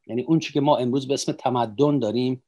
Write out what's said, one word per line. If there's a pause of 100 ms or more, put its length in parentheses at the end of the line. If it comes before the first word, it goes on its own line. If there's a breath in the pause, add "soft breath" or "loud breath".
یعنی
اون
چی
که
ما
امروز
به
اسم
تمدن
داریم،